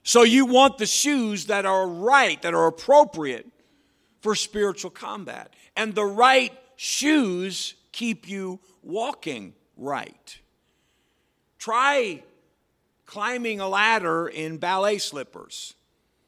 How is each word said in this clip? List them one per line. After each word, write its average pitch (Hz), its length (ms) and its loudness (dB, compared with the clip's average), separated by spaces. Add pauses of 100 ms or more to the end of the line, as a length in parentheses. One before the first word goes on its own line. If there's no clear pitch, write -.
So 240 200 4
you 240 220 6
want 262 320 6
the 214 80 -4
shoes 220 640 -2
that 202 180 -2
are 190 220 0
right, 190 540 2
that 170 120 -2
are 165 140 4
appropriate 160 800 2 (760)
for 214 140 -2
spiritual 202 560 -4
combat. - 640 -14 (220)
And 214 200 -4
the 208 100 0
right 247 460 4 (240)
shoes 196 1000 -2 (160)
keep 226 360 -8
you 190 320 -10 (240)
walking 156 680 -10 (220)
right. - 640 -12 (1200)
Try 233 680 -2 (840)
climbing 226 540 -6
a 190 80 -6
ladder 190 600 0
in 160 300 -10
ballet 190 400 -2
slippers. - 800 -12 (520)